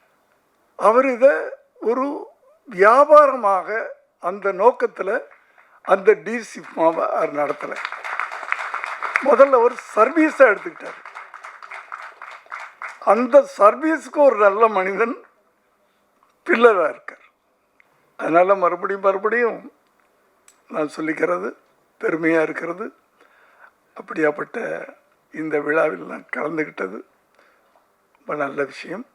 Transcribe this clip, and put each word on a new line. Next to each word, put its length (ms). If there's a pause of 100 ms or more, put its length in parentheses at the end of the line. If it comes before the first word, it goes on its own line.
(760)
அவர் 300
இதை 240 (500)
ஒரு 460 (380)
வியாபாரமாக, 1300 (220)
அந்த 340
நோக்கத்துல 680 (640)
அந்த 300
டி 320 (100)
சிப்மாவை 540
அவர் 260
நடத்தல. 420 (1500)
முதல்ல 360
ஒரு 160 (200)
சர்வீஸா 480
எடுத்துக்கிட்டாரு. 600 (2000)
அந்த 580
சர்வீஸுக்கு 580
ஒரு 200
நல்ல 320
மனிதன் 560 (1200)
பில்லரா 440
இருக்கார். 340 (920)
அதனால 380
மறுபடியும், 480
மறுபடியும் 720 (960)
நான் 280
சொல்லிக்கிறது 580 (460)
பெருமையா 420
இருக்கிறது. 520 (1000)
அப்படியாப்பட்ட 920 (460)
இந்த 280
விழாவில் 380
நான் 280 (100)
கலந்துக்கிட்டது 640 (1120)
ரொம்ப 180
நல்ல 300
விஷயம். 500